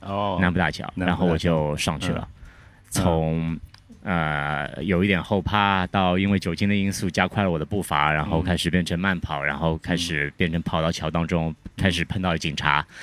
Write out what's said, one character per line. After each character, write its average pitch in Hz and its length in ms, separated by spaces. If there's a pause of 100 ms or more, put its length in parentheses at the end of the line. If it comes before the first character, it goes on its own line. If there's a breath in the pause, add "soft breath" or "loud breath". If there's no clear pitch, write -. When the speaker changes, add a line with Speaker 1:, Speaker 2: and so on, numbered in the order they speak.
Speaker 1:
哦。 98 400
Speaker 2:
南 90 100
浦 85 80
大 82 100
桥， - 140 (120)
Speaker 1:
南 92 100
浦 - 0
大 - 0
桥。 - 20
Speaker 2:
然 87 100
后 92 80
我 85 120
就 78 400
上 76 220
去 - 120
了。 - 160
Speaker 1:
嗯。 - 100 (520 loud breath)
Speaker 2:
从， 82 640
Speaker 1:
嗯。 78 80 (440)
Speaker 2:
呃， 73 800
有 90 200
一 104 40
点 90 140
后 101 180
怕， 98 480
到 92 300
因 98 140
为 98 80
酒 87 160
精 101 120
的 101 80
因 98 160
素 95 160
加 92 200
快 101 160
了 95 80
我 80 80
的 78 40
步 95 200
伐， 76 280
然 76 140
后 80 160
开 87 160
始 87 100
变 85 160
成 85 160
慢 92 200
跑， 73 240
Speaker 1:
嗯。 - 20
Speaker 2:
然 71 100
后 80 220
开 90 180
始 80 400
变 87 160
成 82 120
跑 82 180
到 82 100
桥 80 180
当 82 180
中， 82 220
Speaker 1:
嗯。 78 60 (220)
Speaker 2:
开 95 140
始 85 140
碰 - 160
到 87 140
警 78 200
察， 73 300 (180 loud breath)